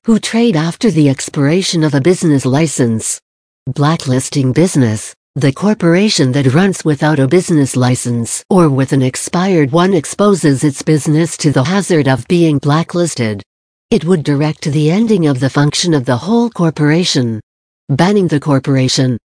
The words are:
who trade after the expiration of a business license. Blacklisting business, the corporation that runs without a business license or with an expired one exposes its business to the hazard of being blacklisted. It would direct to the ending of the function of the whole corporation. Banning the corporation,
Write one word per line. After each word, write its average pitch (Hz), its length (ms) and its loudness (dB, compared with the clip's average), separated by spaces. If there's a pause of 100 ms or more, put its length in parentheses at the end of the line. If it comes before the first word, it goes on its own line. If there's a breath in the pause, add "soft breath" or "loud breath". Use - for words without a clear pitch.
who 220 120 4
trade 226 380 0
after 165 340 -2
the 156 200 4
expiration 156 760 -2
of 151 100 0
a 139 60 0
business 151 460 2
license. 127 760 -2 (480)
Blacklisting 135 880 -2
business, 135 600 0 (220)
the 139 160 0
corporation 185 800 0
that 131 220 0
runs 185 320 0
without 151 340 0
a 135 80 2
business 160 480 0
license 123 720 -2
or 175 200 4
with 135 240 0
an 135 80 2
expired 156 720 0
one 180 200 2
exposes 160 680 0
its 147 200 -2
business 156 520 0
to 151 160 0
the 131 140 0
hazard 175 420 0
of 131 220 0
being 165 300 2
blacklisted. 143 840 -2 (480)
It 175 140 0
would 170 180 0
direct 147 380 -2
to 160 100 -4
the 151 180 0
ending 202 380 2
of 131 140 0
the 135 80 0
function 151 440 0
of 135 120 0
the 131 100 0
whole 226 340 0
corporation. 147 920 0 (480)
Banning 180 400 2
the 147 100 0
corporation, 135 880 0